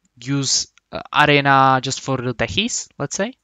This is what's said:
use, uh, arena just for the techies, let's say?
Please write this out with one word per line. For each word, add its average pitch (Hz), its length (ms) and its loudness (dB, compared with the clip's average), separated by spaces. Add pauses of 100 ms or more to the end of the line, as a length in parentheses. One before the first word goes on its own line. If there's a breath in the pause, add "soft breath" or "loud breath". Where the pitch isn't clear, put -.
(220)
use, 135 460 -2 (240)
uh, - 100 -10 (120)
arena 139 680 4
just 135 200 -8
for 135 160 -4
the 123 160 -4
techies, 175 560 -4 (100)
let's 143 160 -8
say? 226 180 -6 (100)